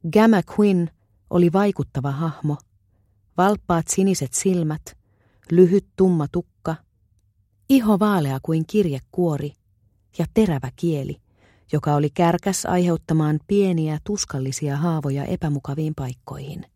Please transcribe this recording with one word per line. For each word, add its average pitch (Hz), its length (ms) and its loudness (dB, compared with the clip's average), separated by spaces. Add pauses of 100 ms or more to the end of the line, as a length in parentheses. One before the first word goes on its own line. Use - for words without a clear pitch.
(120)
Gamma 220 280 6 (180)
Quinn 185 300 2 (420)
oli 175 220 4
vaikuttava 165 580 -2
hahmo, 147 480 -4 (760)
valppaat 180 520 0
siniset 190 460 -2
silmät, 165 480 -2 (680)
lyhyt 180 360 6 (100)
tumma 170 320 2
tukka, - 480 -8 (920)
iho 220 300 4
vaalea 170 440 0
kuin 160 240 -2
kirjekuori 151 840 -2 (680)
ja 165 160 -2
terävä 156 420 0
kieli, 147 440 -4 (520)
joka 147 220 0
oli 147 160 0
kärkäs 175 560 0
aiheuttamaan 160 800 0
pieniä 170 580 0
tuskallisia 139 720 -6
haavoja 147 480 -2
epämukaviin 151 720 -4
paikkoihin. 139 800 -12